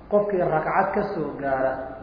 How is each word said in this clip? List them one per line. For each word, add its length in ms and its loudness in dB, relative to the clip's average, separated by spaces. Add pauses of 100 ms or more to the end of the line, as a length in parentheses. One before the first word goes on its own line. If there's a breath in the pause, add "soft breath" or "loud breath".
Qofkii 380 2
ragcad 480 2
ka 140 0
soo 320 -4
gaara 380 0 (300)